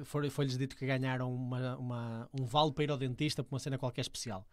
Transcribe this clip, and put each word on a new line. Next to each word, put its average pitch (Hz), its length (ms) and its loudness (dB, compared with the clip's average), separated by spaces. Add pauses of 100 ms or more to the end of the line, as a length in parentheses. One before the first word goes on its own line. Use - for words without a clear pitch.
foi, 147 260 0
foi-lhes 139 260 2
dito 135 200 -2
que 135 100 -4
ganharam 127 480 2
uma, 127 440 0
uma, 120 520 -4 (100)
um 131 60 0
vale 151 260 4
para 151 120 2
ir 147 80 2
ao 143 60 0
dentista 135 460 0
por 135 120 -4
uma 127 40 0
cena 135 200 -2
qualquer 131 220 -2
especial. 104 520 -4